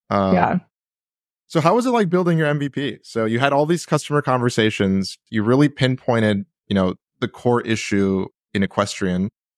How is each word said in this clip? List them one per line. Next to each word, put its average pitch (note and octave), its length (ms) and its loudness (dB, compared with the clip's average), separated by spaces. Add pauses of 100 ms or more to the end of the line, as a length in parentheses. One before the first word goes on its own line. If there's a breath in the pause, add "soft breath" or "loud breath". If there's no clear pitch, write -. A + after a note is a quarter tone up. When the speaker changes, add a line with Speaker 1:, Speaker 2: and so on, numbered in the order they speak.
Speaker 1:
Um, G2 240 2
Speaker 2:
Yeah. F#2 260 2 (880)
Speaker 1:
so E3 140 0
how E3+ 140 4
was A#3+ 100 0
it, C4 60 0
like, A3 180 2
building F3 280 2
your D#3 100 0
M D3 120 0
V C#3+ 100 -4
P? C3+ 340 -6
So A2+ 220 -4
you A2+ 140 0
had C#3 140 2
all D3 120 2
these E3 200 -2
customer D3 360 -2
conversations. A2 960 0 (120)
You A2 140 -2
really C3+ 260 4
pinpointed, A2+ 760 0 (220)
you G#2 80 -2
know, F#2 200 0 (240)
the B2 80 -4
core A#2+ 340 0
issue G2 680 -2 (260)
in G2 100 0
equestrian F#2+ 680 -2 (280)